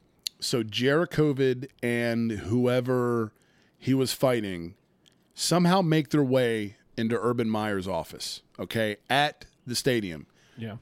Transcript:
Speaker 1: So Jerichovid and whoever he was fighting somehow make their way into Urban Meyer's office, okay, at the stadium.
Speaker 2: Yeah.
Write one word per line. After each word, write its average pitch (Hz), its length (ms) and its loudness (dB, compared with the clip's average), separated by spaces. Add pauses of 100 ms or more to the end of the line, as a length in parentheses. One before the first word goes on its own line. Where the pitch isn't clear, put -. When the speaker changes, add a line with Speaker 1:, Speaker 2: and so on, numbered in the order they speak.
(400)
Speaker 1:
So 120 240 -2
Jerichovid 135 1080 0 (140)
and 117 480 0
whoever 120 1000 0 (460)
he - 160 0
was 131 200 2
fighting 98 640 -2 (580)
somehow 175 480 2
make 160 280 2
their 151 140 4
way 117 540 0 (200)
into 117 240 0
Urban 117 280 0
Meyer's 107 380 -2
office, - 540 -8 (180)
okay, 107 380 -2 (120)
at 143 360 0 (200)
the 120 100 -6
stadium. 98 520 -2 (300)
Speaker 2:
Yeah. 113 240 -10